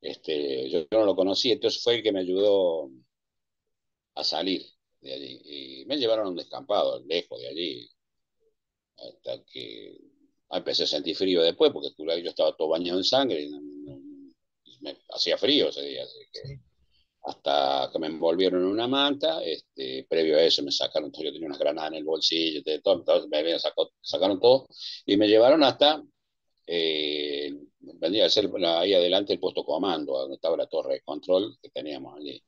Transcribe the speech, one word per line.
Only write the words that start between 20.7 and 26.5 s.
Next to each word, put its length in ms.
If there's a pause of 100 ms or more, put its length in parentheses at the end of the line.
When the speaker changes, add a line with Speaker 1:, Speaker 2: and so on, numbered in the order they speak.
Speaker 1:
sacaron 400
todo, 140
yo 80
tenía 160
unas 100
granadas 320
en 80
el 60
bolsillo, 600
de 160
todo, 200
entonces 280
me 100
habían 200
sacado, 320 (100)
sacaron 380
todo, 300 (360)
y 120
me 100
llevaron 380
hasta, 400 (680)